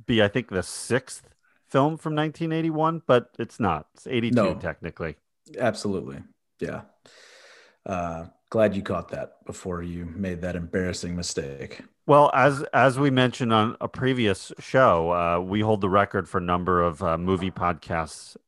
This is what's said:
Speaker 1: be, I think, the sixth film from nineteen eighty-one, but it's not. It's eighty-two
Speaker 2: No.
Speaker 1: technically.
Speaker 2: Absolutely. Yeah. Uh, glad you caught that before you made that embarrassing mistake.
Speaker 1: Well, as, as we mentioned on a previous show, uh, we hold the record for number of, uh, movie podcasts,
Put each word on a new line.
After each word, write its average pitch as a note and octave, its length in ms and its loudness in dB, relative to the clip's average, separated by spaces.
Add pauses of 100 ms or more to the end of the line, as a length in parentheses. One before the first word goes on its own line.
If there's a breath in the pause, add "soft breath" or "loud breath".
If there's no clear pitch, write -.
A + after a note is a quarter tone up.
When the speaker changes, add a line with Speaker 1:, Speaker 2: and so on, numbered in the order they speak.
Speaker 1:
be, A2 180 4
I G2+ 60 6
think, A#2+ 220 -4
the F#2 120 -2
sixth - 640 -6 (440)
film D3 260 2
from D#3 180 -6
nineteen D#3 380 -4
eighty-one, D#3+ 540 -2
but B2 320 4
it's A2+ 200 -8
not. E2 360 0
It's - 120 -20
eighty-two A#2+ 300 0
Speaker 2:
No. F#2+ 200 2
Speaker 1:
technically. E2 600 -8 (420)
Speaker 2:
Absolutely. G2 600 -4 (420)
Yeah. D#2 220 -8 (1040 soft breath)
Uh, E2+ 400 -6 (240)
glad G#2+ 260 4
you G2+ 60 -4
caught F2 300 -6
that - 340 -12
before F2+ 360 -8
you F2 220 -8
made F2 380 -6
that F2+ 140 -4
embarrassing F2 600 -4
mistake. C#2 640 -8 (280)
Speaker 1:
Well, D3 240 8
as, C#3 300 4 (100)
as B2+ 280 4
we C#3+ 100 4
mentioned B2+ 420 2
on A2 280 2
a A#2 80 -4
previous B2 720 0
show, F2+ 500 4
uh, F2 300 2
we F#2 200 -2
hold G#2+ 200 2
the G2 80 0
record G2+ 400 2
for F#2+ 120 -2
number F2+ 400 0
of, E2+ 220 0
uh, E2 160 0
movie F#2 320 0
podcasts, E2+ 840 -6 (120)